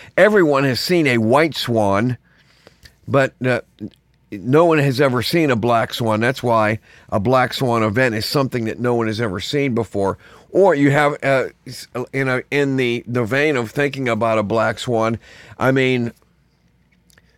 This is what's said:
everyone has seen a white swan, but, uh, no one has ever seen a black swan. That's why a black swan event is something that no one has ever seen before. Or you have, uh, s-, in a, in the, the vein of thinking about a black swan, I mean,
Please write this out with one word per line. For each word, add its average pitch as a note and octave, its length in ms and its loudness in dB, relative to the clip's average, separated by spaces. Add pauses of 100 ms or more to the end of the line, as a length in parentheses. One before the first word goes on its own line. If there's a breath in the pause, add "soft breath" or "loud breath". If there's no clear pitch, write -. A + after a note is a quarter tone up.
(160 loud breath)
everyone E3+ 480 4
has C3 160 -2
seen E3+ 260 0
a B2 120 2
white C3 360 2
swan, A2 600 0 (880 soft breath)
but, C3+ 280 0 (100)
uh, B2 160 0 (720)
no B2+ 340 2
one D#3+ 140 4
has C#3 220 0
ever B2 220 0
seen D#3+ 280 0
a A#2+ 60 2
black A#2 380 0
swan. A2 260 -2
That's B2 220 -2
why A2 380 0 (300 loud breath)
a G#2 100 0
black B2+ 340 2
swan A#2 280 0
event A2 320 0
is G#2+ 120 -6
something B2+ 380 -2
that F#2+ 160 -6
no A#2+ 140 0
one A#2 120 0
has G#2+ 140 -4
ever G#2 180 -4
seen C#3 360 -4
before. G2 440 -2 (320 loud breath)
Or F3+ 240 4
you C#3+ 160 4
have, D3 320 2
uh, C3 280 0 (160)
s-, - 200 -18 (260)
in C3+ 160 -2
a, B2+ 220 -2
in C#3 260 0
the, A#2+ 300 -2
the A#2+ 180 -2
vein C#3 320 0
of A#2 140 -4
thinking C3+ 380 -4
about A2+ 300 0
a G#2+ 40 0
black A2 360 -2
swan, A2+ 400 -2 (400 loud breath)
I B2 120 2
mean, B2+ 420 0 (1300 soft breath)